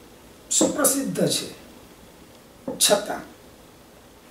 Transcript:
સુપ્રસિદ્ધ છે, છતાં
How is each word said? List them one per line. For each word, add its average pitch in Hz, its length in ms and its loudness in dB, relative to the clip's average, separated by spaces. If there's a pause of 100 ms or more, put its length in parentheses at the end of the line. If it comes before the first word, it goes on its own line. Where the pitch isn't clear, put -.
(500)
સુપ્રસિદ્ધ 269 760 0
છે, - 260 -4 (1300)
છતાં - 560 0 (960)